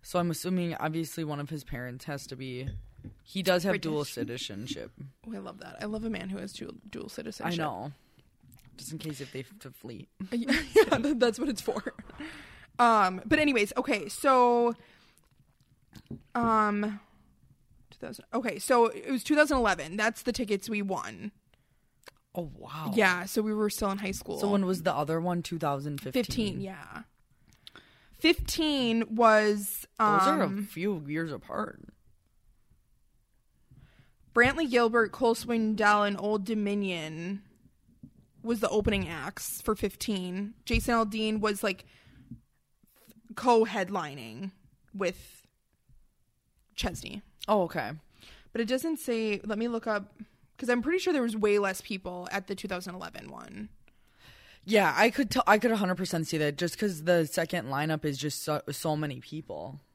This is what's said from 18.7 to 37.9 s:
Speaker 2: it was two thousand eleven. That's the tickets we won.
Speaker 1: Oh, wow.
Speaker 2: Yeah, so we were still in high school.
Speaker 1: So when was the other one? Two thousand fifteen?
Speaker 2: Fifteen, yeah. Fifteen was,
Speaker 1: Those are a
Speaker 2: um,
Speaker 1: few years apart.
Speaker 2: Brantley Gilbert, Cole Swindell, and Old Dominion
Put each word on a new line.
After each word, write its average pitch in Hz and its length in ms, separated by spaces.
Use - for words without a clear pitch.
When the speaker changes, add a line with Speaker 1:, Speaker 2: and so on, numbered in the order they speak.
Speaker 2:
it - 240
was 254 120
two 302 120
thousand 302 220
eleven. 180 380
That's 220 280
the 247 80
tickets 208 380
we 208 120
won. 185 500
Speaker 1:
Oh, 170 220
wow. 156 380
Speaker 2:
Yeah, 185 300
so 214 180
we 214 100
were 214 160
still 202 220
in 196 80
high 196 100
school. - 300
Speaker 1:
So 202 100
when 196 160
was 180 160
the 170 120
other 151 280
one? 175 220
Two 165 160
thousand 143 420
fifteen? 226 220
Speaker 2:
Fifteen, 202 380
yeah. 190 420
Fifteen 262 840
was, 214 680
Speaker 1:
Those 208 240
are 190 180
a 196 60
Speaker 2:
um, 202 180
Speaker 1:
few 180 420
years 156 240
apart. - 480
Speaker 2:
Brantley 269 360
Gilbert, 233 420
Cole 226 240
Swindell, 214 720
and 202 120
Old 208 240
Dominion 196 1000